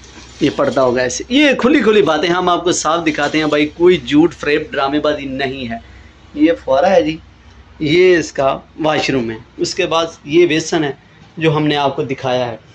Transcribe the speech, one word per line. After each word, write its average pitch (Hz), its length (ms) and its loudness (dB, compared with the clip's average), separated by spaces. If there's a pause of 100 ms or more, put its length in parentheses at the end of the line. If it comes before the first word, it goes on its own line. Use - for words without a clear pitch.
(420)
ये 143 100 2
पर्दा 135 300 0
होगा 127 200 0
ऐसे। - 300 -6
ये 277 240 4
खुली 233 260 2
खुली 214 220 4
बातें 156 260 0
हम 180 180 0
आपको 170 260 0
साफ 165 300 -2
दिखाते 151 340 -2
हैं 156 120 0
भाई, 147 180 2
कोई 175 320 2
झूठ 147 340 2
फ्रेब 151 380 -2
ड्रामेबाजी 139 560 -2
नहीं 135 380 -6
है। 117 160 -10 (540)
ये 156 180 4
फुहारा 143 340 0
है 180 160 4
जी, 160 140 -4 (600)
ये 175 320 4
इसका 147 400 0 (280)
washroom 143 500 -2
है। 113 80 -10 (220)
उसके 175 260 -4
बाद 165 300 -2 (100)
ये 170 200 4
बेसन 156 380 -2
है 135 120 -6 (400)
जो 160 140 2
हमने 151 260 0
आपको 143 280 -2
दिखाया 127 420 -4
है। 113 120 -10 (160)